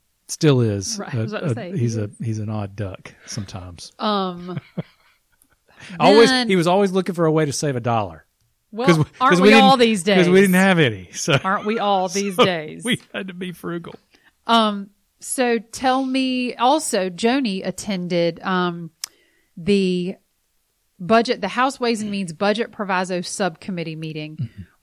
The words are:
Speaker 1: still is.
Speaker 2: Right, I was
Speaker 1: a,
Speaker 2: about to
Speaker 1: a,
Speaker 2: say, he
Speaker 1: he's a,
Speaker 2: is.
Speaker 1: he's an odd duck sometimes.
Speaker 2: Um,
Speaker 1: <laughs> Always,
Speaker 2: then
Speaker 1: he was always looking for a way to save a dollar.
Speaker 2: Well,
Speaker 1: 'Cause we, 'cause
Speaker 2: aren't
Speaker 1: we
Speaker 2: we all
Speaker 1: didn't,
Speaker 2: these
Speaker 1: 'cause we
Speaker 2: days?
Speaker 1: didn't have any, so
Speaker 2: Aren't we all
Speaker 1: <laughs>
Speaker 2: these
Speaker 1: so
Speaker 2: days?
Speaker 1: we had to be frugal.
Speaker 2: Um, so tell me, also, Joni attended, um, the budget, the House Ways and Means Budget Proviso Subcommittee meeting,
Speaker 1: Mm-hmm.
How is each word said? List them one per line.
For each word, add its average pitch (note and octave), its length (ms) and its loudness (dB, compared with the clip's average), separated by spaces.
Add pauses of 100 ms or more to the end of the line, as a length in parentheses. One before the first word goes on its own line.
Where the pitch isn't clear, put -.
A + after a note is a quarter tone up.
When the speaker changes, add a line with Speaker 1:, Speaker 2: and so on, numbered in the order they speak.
(280)
Speaker 1:
still C#3 340 2
is. G2+ 360 -2
Speaker 2:
Right, - 160 -10
I A#2+ 60 -4
was A2 140 -4
Speaker 1:
a, G#3+ 40 -8
Speaker 2:
about F#3 100 -6
to C3 40 -2
Speaker 1:
a, A2 40 -4
Speaker 2:
say, F3+ 180 -10
he F#3+ 60 -6
Speaker 1:
he's A2+ 180 -2
a, G#2+ 80 -2
Speaker 2:
is. - 180 -14
Speaker 1:
he's A2 160 -4
an G#2+ 100 -6
odd G2+ 260 -8
duck G2 380 -10 (120)
sometimes. F2+ 720 -14
Speaker 2:
Um, F3+ 640 -6
Speaker 1:
<laughs> - 1300 -18
Always, G#3 300 8
Speaker 2:
then B3 200 0
Speaker 1:
he F#3+ 60 4
was E3+ 120 2
always F#3+ 240 2
looking F#3 240 -2
for E3+ 100 2
a D#3 60 4
way D#3 140 2
to C#3 80 -2
save C#3+ 220 -4
a A#2+ 60 -4
dollar. G#2+ 440 -2 (460)
Speaker 2:
Well, A3+ 160 -2
Speaker 1:
'Cause E3 100 6
we, D3+ 60 2
'cause - 180 -4
Speaker 2:
aren't F#3 200 4
Speaker 1:
we G3+ 80 8
Speaker 2:
we A3 40 10
all C4 240 8
Speaker 1:
didn't, A#3 120 4
Speaker 2:
these G3 140 -2
Speaker 1:
'cause F#3 260 4
we F3+ 60 4
Speaker 2:
days? G3 120 8
Speaker 1:
didn't F3+ 80 2
have F#3+ 240 4
any, G#2+ 320 0
so - 220 -2 (100)
Speaker 2:
Aren't F#3+ 220 -2
we A3 140 -2
all G3 300 0
Speaker 1:
<laughs> - 0 -
Speaker 2:
these G3 260 -4
Speaker 1:
so A#3+ 100 6
Speaker 2:
days? E3 380 -4
Speaker 1:
we - 180 -4 (120)
had F#3+ 140 -8
to F#3 60 -14
be F3+ 180 -10
frugal. E3+ 440 -10 (520)
Speaker 2:
Um, G#3+ 420 0 (300)
so A#3+ 400 -2
tell C4 440 -2
me, C4 520 -4
also, A#3 540 0
Joni A3+ 560 -2
attended, F3 760 -2
um, F3 500 -2 (640)
the F#3 580 0 (840)
budget, A3 420 0
the G3 80 -4
House C4 300 -2
Ways A#3 220 -2
and G#3+ 80 -6
Means G3 240 -6
Budget G#3 380 -2
Proviso F#3 500 -4
Subcommittee E3+ 760 -6
meeting, D#3 420 -10
Speaker 1:
Mm-hmm. A2+ 240 -10 (220)